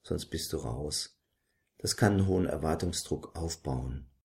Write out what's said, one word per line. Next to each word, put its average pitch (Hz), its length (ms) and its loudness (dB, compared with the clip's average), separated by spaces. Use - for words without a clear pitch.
sonst - 240 -4
bist - 280 -6
du - 20 -2
raus. 71 640 -6
Das - 220 -4
kann 101 160 8
einen 98 120 6
hohen 92 200 4
Erwartungsdruck 78 880 -2
aufbauen. 65 720 -4